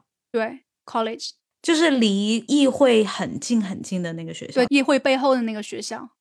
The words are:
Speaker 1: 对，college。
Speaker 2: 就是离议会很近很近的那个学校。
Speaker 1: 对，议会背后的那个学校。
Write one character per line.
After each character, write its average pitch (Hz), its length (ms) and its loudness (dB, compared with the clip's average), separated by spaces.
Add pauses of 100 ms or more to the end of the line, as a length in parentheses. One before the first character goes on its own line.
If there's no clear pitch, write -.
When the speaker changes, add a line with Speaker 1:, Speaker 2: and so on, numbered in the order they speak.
(320)
Speaker 1:
对， 233 280 -4 (260)
college。 226 460 -6 (280)
Speaker 2:
就 330 140 2
是 311 160 4
离 214 460 2 (120)
议 277 180 4
会 254 380 4
很 - 340 -6
近 233 240 0
很 190 200 -8
近 185 200 -6
的 165 120 -6
那 165 100 -10
个 165 80 -10
学 - 180 -12
校。 - 40 -16
Speaker 1:
对， 254 160 2
议 277 100 4
会 269 180 2
背 269 160 2
后 262 200 2
的 247 80 0
那 226 100 -4
个 214 100 -8
学 214 200 -12
校。 233 260 -12 (120)